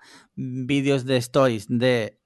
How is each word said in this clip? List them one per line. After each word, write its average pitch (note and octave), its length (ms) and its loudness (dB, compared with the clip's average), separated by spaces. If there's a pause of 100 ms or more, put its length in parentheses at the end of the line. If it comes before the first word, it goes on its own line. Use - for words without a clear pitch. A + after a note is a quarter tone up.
(360)
vídeos C3+ 680 -2
de C3 140 0
stories A#2+ 500 0
de A#2+ 580 0